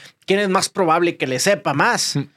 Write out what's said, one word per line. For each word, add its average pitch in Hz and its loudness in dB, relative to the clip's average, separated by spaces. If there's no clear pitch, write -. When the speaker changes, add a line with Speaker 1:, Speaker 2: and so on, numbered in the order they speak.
Speaker 1:
¿quién 190 0
es 202 0
más 185 0
probable 170 0
que 156 -4
le 127 -2
sepa 185 0
más? 202 0
Speaker 2:
Mm. 143 -2